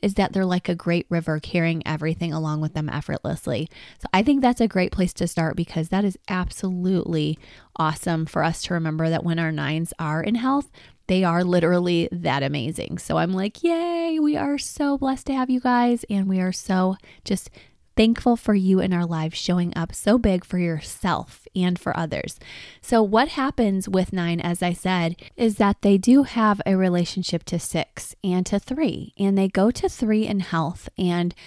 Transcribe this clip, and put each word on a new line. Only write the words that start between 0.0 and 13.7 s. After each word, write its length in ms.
is 140
that 180
they're 120
like 240
a 60
great 340
river 300
carrying 460
everything 460
along 300
with 120
them 160
effortlessly. 760
So 140
I 100
think 180
that's 200
a 60
great 240
place 220
to 140
start, 280
because 340
that 160
is 120
absolutely 1120
awesome 500
for 180
us 200
to 100
remember 360
that 140
when 160
our 120
nines 460
are 240
in 140
health, 340
they 160
are 200
literally 680
that 300
amazing. 560
So 200
I'm 140
like, 320
"Yay, 560